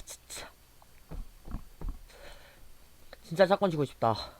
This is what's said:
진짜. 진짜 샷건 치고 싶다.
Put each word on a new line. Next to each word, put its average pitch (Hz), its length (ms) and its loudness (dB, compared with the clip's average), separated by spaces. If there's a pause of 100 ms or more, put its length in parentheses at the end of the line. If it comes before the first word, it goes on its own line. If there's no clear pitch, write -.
진짜. - 460 -14 (2750)
진짜 175 240 6
샷건 196 240 6
치고 147 140 2
싶다. 113 300 2 (260)